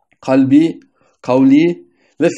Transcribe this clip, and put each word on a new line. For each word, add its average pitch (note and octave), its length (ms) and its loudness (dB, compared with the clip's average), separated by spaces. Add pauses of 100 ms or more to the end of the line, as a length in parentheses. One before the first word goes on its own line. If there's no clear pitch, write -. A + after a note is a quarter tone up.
(220)
kalbi, C3+ 580 0 (460)
kavli C3+ 640 0 (340)
ve E3 160 0